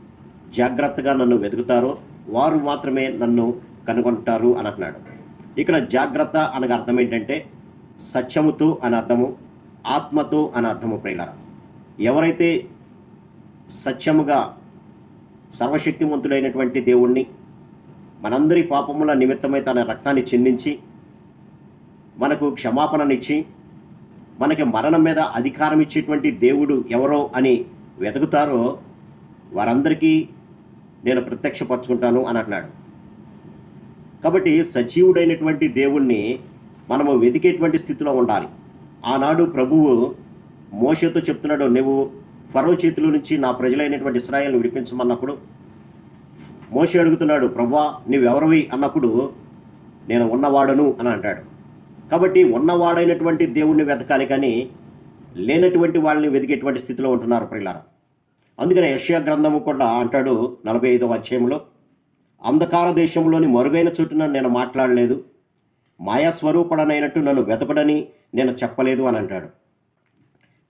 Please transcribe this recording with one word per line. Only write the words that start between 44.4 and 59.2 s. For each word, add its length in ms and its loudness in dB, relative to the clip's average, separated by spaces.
విడిపించమన్నప్పుడు," 800 -4
మోషే 280 2
అడుగుతున్నాడు, 480 2
"ప్రభువా, 480 0
నువ్వెవరివి?" 640 2
అన్నప్పుడు, 600 0
"నేను 200 2
ఉన్నవాడను" 680 2
అని 100 -2
అంటాడు. 320 -4
కాబట్టి 340 4
ఉన్నవాడైనటువంటి 1000 2
దేవుణ్ణి 380 2
వెతకాలి 420 0
కానీ 440 -2
లేనటువంటి 640 2
వాళ్ళని 300 2
వెతికేటువంటి 500 -2
స్థితిలో 320 -4
ఉంటున్నారు, 340 0
ప్రియులారా. 360 -10
అందుకనే 320 2
యెషయా 280 0
గ్రంథము 400 2